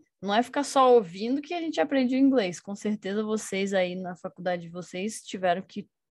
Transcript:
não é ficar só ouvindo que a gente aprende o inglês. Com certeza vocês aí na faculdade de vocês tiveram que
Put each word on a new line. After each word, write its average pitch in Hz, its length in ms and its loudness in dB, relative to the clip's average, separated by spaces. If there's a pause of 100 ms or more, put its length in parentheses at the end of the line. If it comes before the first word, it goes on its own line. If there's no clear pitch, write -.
(240)
não 202 100 0
é 233 80 4
ficar 285 220 -2
só 262 300 6
ouvindo 220 480 2
que 320 100 -10
a 349 80 -4
gente 320 200 -4
aprende 269 340 2
o 254 40 2
inglês. 254 420 2
Com 202 140 -10
certeza 208 480 -4
vocês 202 520 -4
aí 180 200 0
na 180 220 -8
faculdade 180 460 -6
de 170 80 -14
vocês 180 520 -8
tiveram 185 400 0
que - 240 -12 (300)